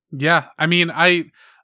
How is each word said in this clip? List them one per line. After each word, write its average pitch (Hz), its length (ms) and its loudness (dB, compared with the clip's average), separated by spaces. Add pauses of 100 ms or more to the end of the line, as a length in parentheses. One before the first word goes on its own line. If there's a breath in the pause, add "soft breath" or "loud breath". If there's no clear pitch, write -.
(120)
Yeah, 151 360 -2 (100)
I 156 80 -2
mean, 170 280 0
I, 170 360 0 (340 soft breath)